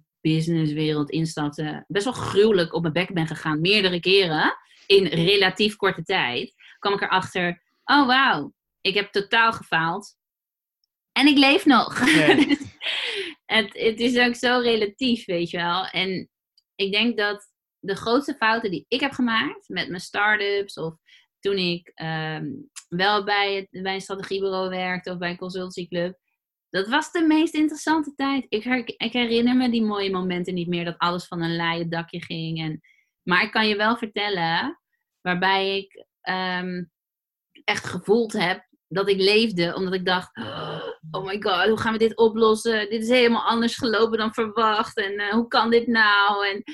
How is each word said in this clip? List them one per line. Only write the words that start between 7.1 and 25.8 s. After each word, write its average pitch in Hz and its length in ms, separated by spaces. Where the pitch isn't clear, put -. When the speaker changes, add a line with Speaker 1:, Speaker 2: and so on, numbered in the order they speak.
Speaker 1:
"Oh, 277 220
wauw, 240 460
ik 190 140
heb 202 180
totaal 226 400
gefaald. 170 640
En 262 140
ik 294 120
leef 285 260
nog." 254 460
Speaker 2:
Ja. 311 240
Speaker 1:
<laughs> 285 120
Dus 277 120
het, 208 260
het 220 280
is 240 180
ook 240 160
zo 247 240
relatief, 233 680
weet 175 260
je 185 60
wel. 175 300
En 185 420
ik 196 180
denk 214 260
dat 208 340
de 190 180
grootste 269 380
fouten 226 360
die 165 180
ik 262 120
heb 277 120
gemaakt 247 560
met 180 200
mijn 180 120
start-ups 202 720
of 160 200
toen 196 160
ik, 175 380
ehm, 156 520
wel 196 360
bij 202 300
het, 190 280
bij 190 120
een 190 60
strategiebureau 190 680
werkte 185 440
of 180 60
bij 175 120
een 180 60
consultancyclub, 185 840